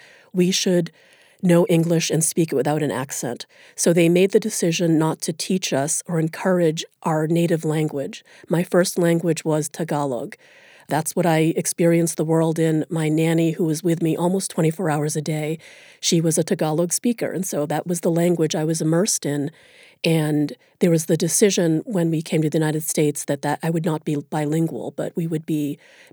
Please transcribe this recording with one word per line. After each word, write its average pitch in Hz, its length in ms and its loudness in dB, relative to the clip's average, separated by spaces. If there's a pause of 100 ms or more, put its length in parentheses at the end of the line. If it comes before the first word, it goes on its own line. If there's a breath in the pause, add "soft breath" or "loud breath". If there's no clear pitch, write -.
(320 loud breath)
"We 180 180 4
should 180 400 0 (520 soft breath)
know 175 280 6
English 165 400 2
and 160 120 0
speak 160 300 0
it - 20 0
without 143 280 0
an 143 80 -2
accent." 127 560 -6 (280 soft breath)
So - 180 2
they 170 180 4
made 185 220 4
the 214 80 4
decision 170 580 0
not 156 240 0
to 170 100 -4
teach - 400 -4
us 139 340 -2
or 175 140 -2
encourage 160 640 0 (180)
our 160 240 0
native 165 380 0
language. 151 580 -4 (260 loud breath)
My 165 140 0
first 185 360 0
language 170 440 2
was 151 260 -2
Tagalog. 147 680 -4 (520 loud breath)
That's 151 280 -2
what 175 80 2
I 160 320 2
experienced 170 640 2
the 160 80 -2
world 160 320 2
in. 160 320 2
My 160 180 -2
nanny, 165 440 2
who 185 120 -2
was 156 180 -2
with 170 200 0
me 160 140 2
almost 180 340 -2
twenty-four 160 400 0
hours 151 260 -2
a 156 60 -2
day, 156 360 -4 (400 loud breath)
she - 220 2
was 160 160 2
a 160 80 2
Tagalog 160 480 0
speaker. 233 400 -2
And 185 140 -4
so 151 180 -4
that 156 220 -4
was 170 140 -4
the 185 100 0
language 165 440 2
I 156 100 -2
was 165 180 -2
immersed 165 420 0
in. 147 260 -2 (540 soft breath)
And 151 500 0 (260 soft breath)
there 180 100 4
was 160 160 2
the 170 100 2
decision 170 680 2
when 175 260 0
we 160 120 0
came 156 200 -2
to 156 80 0
the 165 80 0
United 156 240 0
States 151 440 -2
that, 143 160 -4
that 147 200 -2
I 160 80 -2
would 165 140 -2
not 156 200 -4
be 156 120 -2
bilingual, 151 800 -4
but - 200 -6
we 170 100 -2
would 160 200 -6
be 151 320 -4 (340 loud breath)